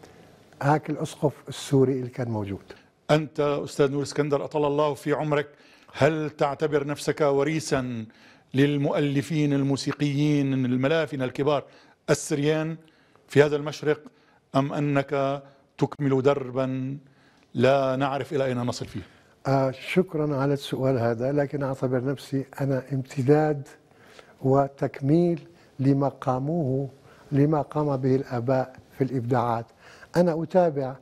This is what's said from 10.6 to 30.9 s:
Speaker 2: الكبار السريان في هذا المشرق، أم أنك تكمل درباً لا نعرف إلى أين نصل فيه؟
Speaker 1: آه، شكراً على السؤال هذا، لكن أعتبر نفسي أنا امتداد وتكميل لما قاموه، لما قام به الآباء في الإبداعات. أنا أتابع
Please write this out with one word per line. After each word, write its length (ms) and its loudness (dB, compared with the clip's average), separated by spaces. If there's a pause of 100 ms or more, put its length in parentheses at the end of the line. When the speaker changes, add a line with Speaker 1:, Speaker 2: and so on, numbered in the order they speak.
Speaker 2:
الكبار 420 0 (460)
السريان 680 0 (500)
في 160 6
هذا 120 2
المشرق، 460 -2 (540)
أم 180 2
أنك 680 -2 (340)
تكمل 440 0
درباً 760 0 (560)
لا 420 4
نعرف 380 -4
إلى 120 0
أين 120 -2
نصل 280 -4
فيه؟ 160 -10 (460)
Speaker 1:
آه، 240 2
شكراً 640 -2
على 180 0
السؤال 460 -2
هذا، 320 0
لكن 320 -2
أعتبر 420 -2
نفسي 400 -4 (160)
أنا 220 0 (100)
امتداد 760 2 (720)
وتكميل 1080 2 (320)
لما 280 4
قاموه، 840 -2 (420)
لما 300 4
قام 360 -2
به 180 2
الآباء 600 -2 (220)
في 60 0
الإبداعات. 640 -2 (500)
أنا 280 2
أتابع 580 0